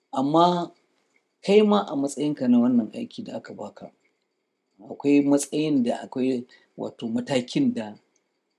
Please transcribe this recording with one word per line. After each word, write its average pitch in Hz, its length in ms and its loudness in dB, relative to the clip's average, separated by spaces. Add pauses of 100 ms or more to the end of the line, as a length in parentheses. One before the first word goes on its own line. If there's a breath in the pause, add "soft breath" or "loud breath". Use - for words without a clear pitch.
(140)
Amma 170 580 2 (720)
kai 208 180 6
ma 208 200 4
a 175 140 -8
matsayinka 139 520 -4
na 123 120 6
wannan 120 360 2
aiki 120 280 -10
da - 140 -12
aka - 160 -16
baka, 98 320 -16 (1040)
akwai 143 300 2
matsayin 143 600 0
da 117 180 -2
akwai, 127 440 -4 (320 soft breath)
wato 110 300 -10
matakin 123 640 -2
da 107 220 -8 (640)